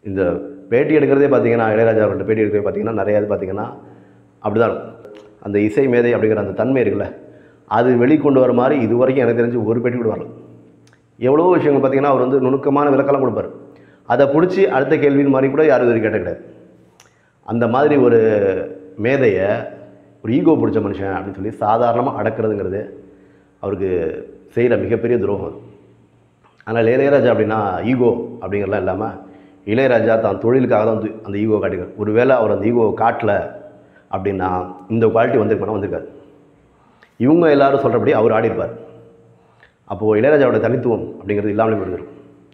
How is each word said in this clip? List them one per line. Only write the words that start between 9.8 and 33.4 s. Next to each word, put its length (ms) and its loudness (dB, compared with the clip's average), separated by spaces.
பேட்டி 180 -2
கூட 160 -2
வரல. 120 -12
எவ்வளவோ 340 2
விஷயங்கள் 300 2
பார்த்தீங்கன்னா 300 2
அவர் 80 2
வந்து 200 2
நுணுக்கமான 500 0
விளக்கெல்லாம் 300 0
கொடுப்பாரு, 300 -4
அதை 200 2
புடிச்சு 380 2
அடுத்த 320 0
கேள்வியின் 380 2
மாதிரி 160 2
கூட 140 2
யாரும் 260 4
இது 100 2
கேட்ட 180 -2
கிடையாது. 260 -8
அந்த 240 -2
மாதிரி 280 2
ஒரு 220 4
மேதையை 520 0
ஒரு 80 -4
ஈகோ 200 4
பிடிச்ச 280 0
மனுஷன் 340 -6
அப்படின்னு 240 -10
சொல்லி 220 -8
சாதாரணமா 580 0
அடக்குறதுங்கிறது 640 -4
அவருக்கு 300 -4
செய்ற 260 2
மிகப்பெரிய 380 0
துரோகம் 280 -4
அது. 100 -12
அதனால 320 0
இளையராஜா 400 2
அப்படின்னா 480 -2
ஈகோ 420 0
அப்படிங்கிறதுலாம் 360 -4
இல்லாம, 340 -4
இளையராஜா 540 2
தான் 200 -2
தொழிலுக்காக 440 2
தான் 140 0
வந்து 240 -8
அந்த 160 -8
ஈகோ 160 0
காட்டிக்கிறார். 420 -4
ஒருவேளை 400 2
அவர் 140 0
அந்த 160 -2
ஈகோவை 300 2
காட்டல 600 -2